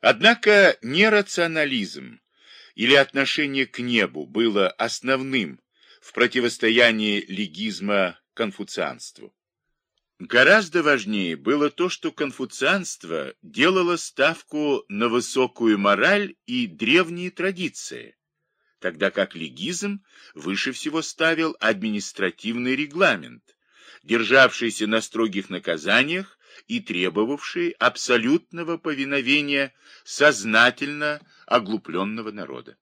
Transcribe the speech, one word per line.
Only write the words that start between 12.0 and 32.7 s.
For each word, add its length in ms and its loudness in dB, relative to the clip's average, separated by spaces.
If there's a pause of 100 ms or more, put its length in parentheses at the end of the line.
конфуцианство 1300 -6
делало 540 0
ставку 920 -2
на 200 -2
высокую 680 2
мораль 580 2 (100)
и 200 -4
древние 640 -2
традиции, 840 -8 (640)
тогда 320 -2
как 240 -2
легизм 680 -8 (300)
выше 380 -6
всего 300 -6
ставил 580 -2
административный 1160 -2
регламент, 800 -2 (480)
державшийся 840 4
на 140 2
строгих 500 -4
наказаниях 880 -2 (300)
и 120 -4
требовавший 880 -2
абсолютного 1080 -2
повиновения 960 -2 (300)
сознательно 1160 2 (260)
оглуплённого 840 -2
народа. 520 -14